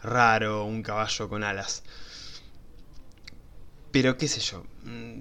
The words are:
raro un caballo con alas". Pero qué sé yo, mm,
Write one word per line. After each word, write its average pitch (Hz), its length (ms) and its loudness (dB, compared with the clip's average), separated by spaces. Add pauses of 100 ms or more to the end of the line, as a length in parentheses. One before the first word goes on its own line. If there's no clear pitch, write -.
raro 110 640 6
un 110 180 -2
caballo 107 460 0
con 104 140 -2
alas". 98 400 -2 (2000)
Pero 127 260 6
qué 151 100 0
sé 127 120 0
yo, 92 240 -4 (200)
mm, 117 380 -10